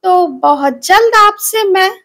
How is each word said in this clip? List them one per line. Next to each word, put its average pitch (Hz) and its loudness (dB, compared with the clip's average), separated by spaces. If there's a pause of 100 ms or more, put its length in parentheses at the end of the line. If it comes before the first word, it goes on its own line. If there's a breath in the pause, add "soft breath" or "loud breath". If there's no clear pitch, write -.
तो 359 2 (120)
बहुत 277 -2
जल्द 453 2
आपसे 427 0
मैं 381 0 (140)